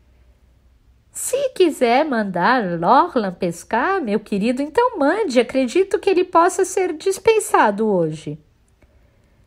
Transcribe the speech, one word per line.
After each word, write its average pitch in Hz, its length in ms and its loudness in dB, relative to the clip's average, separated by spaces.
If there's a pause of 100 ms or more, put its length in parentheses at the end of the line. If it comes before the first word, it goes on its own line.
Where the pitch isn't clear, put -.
(1120)
"Se 539 380 -4
quiser 277 540 2
mandar 208 720 0
Lorlan 220 540 2
pescar, 226 720 -4
meu 220 180 -2
querido, 220 420 -2
então 453 360 -2
mande. 302 420 0
Acredito 269 600 0
que - 100 -2
ele 349 160 2
possa 359 400 2
ser 370 260 -2
dispensado 320 960 0
hoje." 156 500 -2 (1080)